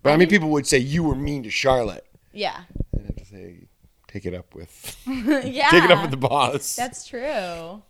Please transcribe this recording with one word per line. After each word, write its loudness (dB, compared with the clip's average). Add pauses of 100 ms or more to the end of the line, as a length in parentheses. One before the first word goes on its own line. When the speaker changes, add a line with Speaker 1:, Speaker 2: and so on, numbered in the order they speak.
Speaker 1:
But 4
I 6
Speaker 2:
I 4
Speaker 1:
mean, 6
Speaker 2:
think 4
Speaker 1:
people -2
would 0
say, 4
"You 0
were 0
mean -4
to -12
Charlotte." 0 (260)
Speaker 2:
Yeah. -6 (340)
Speaker 1:
I'd -6
have -10
to -18
say, -20 (400)
"Take -14
it -6
up -16
with, -18
Speaker 2:
<laughs> -14
Yeah. -2
Speaker 1:
take 8
it 2
up 6
with -4
the -4
boss." 0
Speaker 2:
That's -8
true. -8